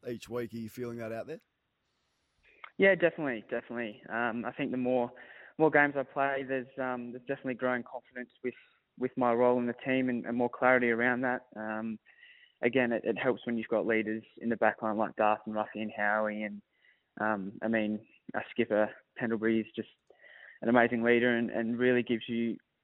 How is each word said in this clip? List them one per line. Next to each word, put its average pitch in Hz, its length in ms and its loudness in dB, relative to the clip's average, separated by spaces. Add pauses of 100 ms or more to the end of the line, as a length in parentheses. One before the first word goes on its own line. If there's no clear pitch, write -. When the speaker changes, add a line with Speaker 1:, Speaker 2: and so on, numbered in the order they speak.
Speaker 1:
each 120 220 -8
week. 120 240 -6
Are 113 40 -8
you 110 120 -8
feeling 117 300 -8
that 113 120 -8
out 113 140 -8
there? 156 140 -12 (1400)
Speaker 2:
Yeah, 190 140 8
definitely, 160 560 0
definitely. 117 580 -6
Um, 113 380 -4
I 120 60 -6
think 139 180 -4
the 127 80 -4
more, 123 340 0 (460)
more 156 140 6
games 143 260 6
I 135 60 0
play, 139 440 -2
there's, 131 200 -4 (120)
um, 123 320 -4
there's 123 160 -14
definitely 135 280 -6
growing 123 260 0
confidence 123 480 -14 (140)
with, 123 100 -4 (460)
with 127 180 -2
my 120 160 4
role 123 240 4
in 120 80 0
the 120 80 -2 (100)
team 131 260 0
and, 120 180 -2
and 123 100 -4
more 123 100 2
clarity 123 440 4
around 120 300 0
that. 127 340 -4
Um, 110 420 -6 (640)
again, 123 300 2
it, 117 120 0
it 110 140 0
helps 120 300 -2
when 120 100 -2
you've 110 100 -6
got 104 200 0
leaders 110 340 0 (180)
in 117 100 -4
the 117 80 0
back 107 260 2
line 110 120 0
like 107 200 -2
Darth 107 320 4
and 107 80 -6
Ruffy 107 260 -4
and 107 160 -6
Howie. 107 460 0
And, 104 180 -10 (580)
um, 104 340 -2 (100)
I 113 40 -2
mean, 107 320 0 (360)
our 104 160 -4
skipper, 107 400 2 (260)
Pendlebury, 113 420 0
is 110 160 -2
just 110 140 -6 (720)
an 113 80 -2
amazing 120 320 4
leader 120 340 4
and, 117 140 0
and 117 300 -2
really 123 240 4
gives 117 260 -2
you, 117 280 -2 (260)